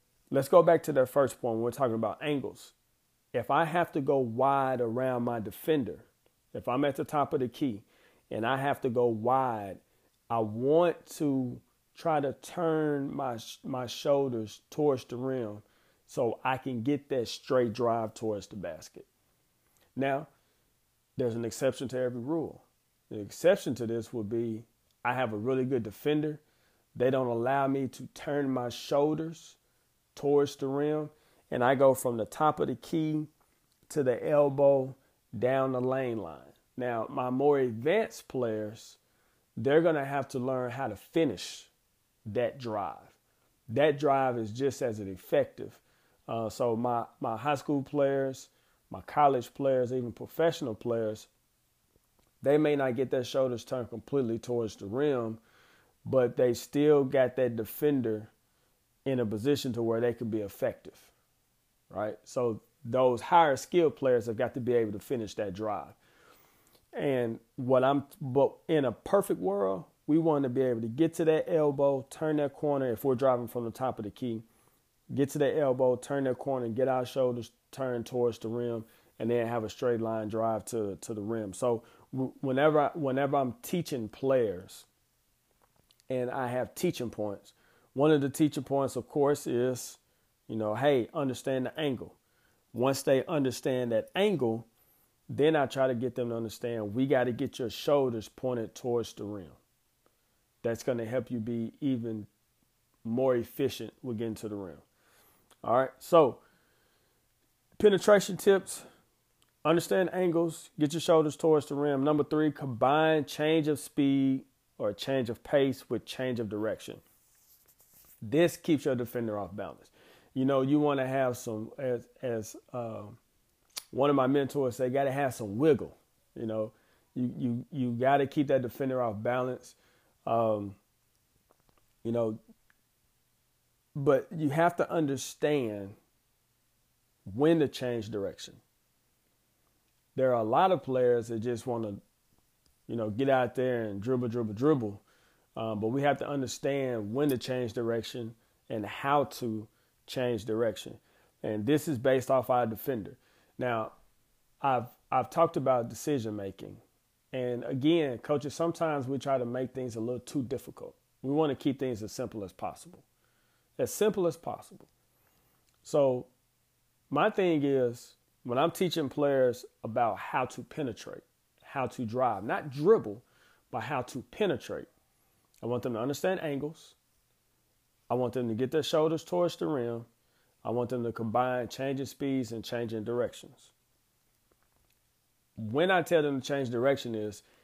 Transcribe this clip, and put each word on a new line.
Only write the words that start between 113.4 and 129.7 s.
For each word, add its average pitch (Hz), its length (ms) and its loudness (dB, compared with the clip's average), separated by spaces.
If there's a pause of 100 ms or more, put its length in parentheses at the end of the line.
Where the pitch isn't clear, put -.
of 147 120 0
speed 135 640 2 (340)
or 107 160 -2
change 135 360 -2
of 113 140 -8
pace 139 460 2
with 113 160 -2
change 127 340 -4
of 110 100 -4
direction. 104 520 -6 (1200)
This 143 360 4
keeps - 280 0
your 135 100 2
defender 117 420 -4
off 98 180 -8
balance. 92 340 -12 (440)
You 131 120 0
know, 135 160 4
you 139 180 2
wanna 139 280 2
have 131 300 0
some, 110 400 -8
as, 123 280 -4 (160)
as, 117 340 -6 (180)
uh, 113 300 -8 (880)
one 139 180 2
of 143 60 6
my 131 120 6
mentors 139 500 0
say, 127 120 0
gotta 139 220 2
have 135 240 -2
some 104 220 -6
wiggle. 117 380 4 (400)
You 113 120 -6
know, 110 240 -2 (440)
you, 127 220 -2
you, 127 340 -2
you 127 200 -2
gotta 135 340 4
keep 139 220 0
that 135 140 2
defender 127 400 -4
off 107 200 -4
balance. 127 540 -4 (500)